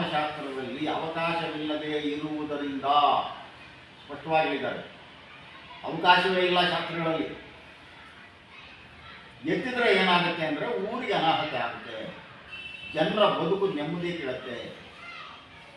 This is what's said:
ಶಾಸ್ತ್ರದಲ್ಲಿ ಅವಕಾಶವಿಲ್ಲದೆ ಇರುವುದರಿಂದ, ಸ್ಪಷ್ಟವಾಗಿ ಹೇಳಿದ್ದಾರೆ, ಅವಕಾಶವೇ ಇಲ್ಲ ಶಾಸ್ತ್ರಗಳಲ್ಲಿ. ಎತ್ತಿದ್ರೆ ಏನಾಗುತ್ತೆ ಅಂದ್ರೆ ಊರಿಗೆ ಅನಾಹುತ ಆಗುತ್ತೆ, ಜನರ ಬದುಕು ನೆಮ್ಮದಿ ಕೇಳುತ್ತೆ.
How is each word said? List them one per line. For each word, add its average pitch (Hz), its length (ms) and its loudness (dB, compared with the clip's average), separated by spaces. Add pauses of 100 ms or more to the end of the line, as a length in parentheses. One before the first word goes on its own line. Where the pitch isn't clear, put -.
(120)
ಶಾಸ್ತ್ರದಲ್ಲಿ 143 760 -2
ಅವಕಾಶವಿಲ್ಲದೆ 156 1040 -2 (180)
ಇರುವುದರಿಂದ, 147 760 -4 (1160)
ಸ್ಪಷ್ಟವಾಗಿ 156 440 2
ಹೇಳಿದ್ದಾರೆ, 123 340 -2 (1000)
ಅವಕಾಶವೇ 180 640 6
ಇಲ್ಲ 180 240 4
ಶಾಸ್ತ್ರಗಳಲ್ಲಿ. 165 600 0 (2250)
ಎತ್ತಿದ್ರೆ 240 440 0
ಏನಾಗುತ್ತೆ 175 500 4
ಅಂದ್ರೆ 147 220 -2
ಊರಿಗೆ 220 460 -2
ಅನಾಹುತ 165 400 2
ಆಗುತ್ತೆ, 113 440 -6 (960)
ಜನರ 202 360 4
ಬದುಕು 190 380 2
ನೆಮ್ಮದಿ 170 460 -2
ಕೇಳುತ್ತೆ. 127 440 -6 (1200)